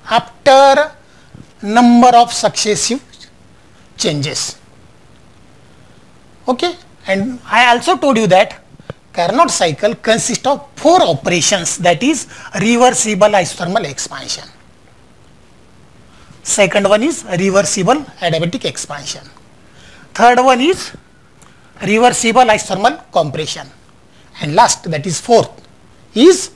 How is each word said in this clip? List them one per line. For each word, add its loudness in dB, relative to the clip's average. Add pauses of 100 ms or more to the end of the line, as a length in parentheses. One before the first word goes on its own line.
(100)
after 4 (680)
number 4
of 4
successive -4 (920)
changes. -6 (1900)
Okay, -4 (320)
and -4
I 2
also 0
told 0
you 0
that 2 (520)
Carnot 0
cycle -2
consists -4
of -4
four 2
operations, -2
that 0
is -2 (340)
reversible 2
isothermal -2
expansion. -12 (2000)
Second 0
one 2
is -4
reversible 0 (240)
adiabatic -4
expansion. -12 (920)
Third 4
one 2
is -2 (880)
reversible 2
isothermal -2
compression. -6 (720)
And -8
last, 2
that -8
is -6
fourth, 0 (640)
is 4